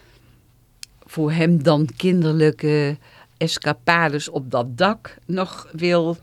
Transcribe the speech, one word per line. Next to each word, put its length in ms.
voor 260
hem 300
dan 340
kinderlijke 1000
escapades 920
op 220
dat 280
dak 380
nog 460
wil, 500